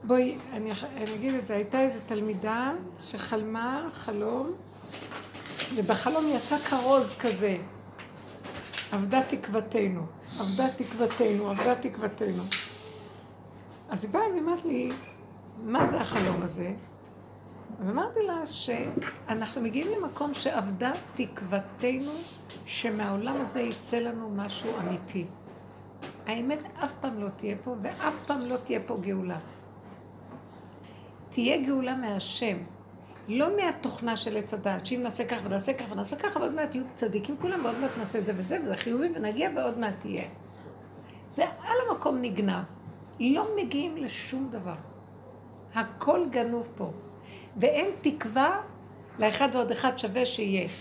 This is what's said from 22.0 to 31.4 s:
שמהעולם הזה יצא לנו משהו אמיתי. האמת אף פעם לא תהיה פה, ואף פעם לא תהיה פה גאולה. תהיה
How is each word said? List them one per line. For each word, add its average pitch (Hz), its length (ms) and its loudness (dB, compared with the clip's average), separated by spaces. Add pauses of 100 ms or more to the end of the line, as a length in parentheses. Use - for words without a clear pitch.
שמהעולם 214 720 0
הזה 247 200 -2
יצא 233 380 0
לנו 226 380 -2
משהו 202 420 -2
אמיתי. 180 480 -2 (1000)
האמת 247 360 0 (220)
אף 277 160 -4
פעם 233 180 -2
לא 202 180 -2
תהיה 202 280 -4
פה, 247 180 -4
ואף - 440 -2
פעם 285 220 2
לא 247 80 2
תהיה - 300 0
פה 226 140 -2
גאולה. 185 380 -2 (1900)
תהיה 262 360 4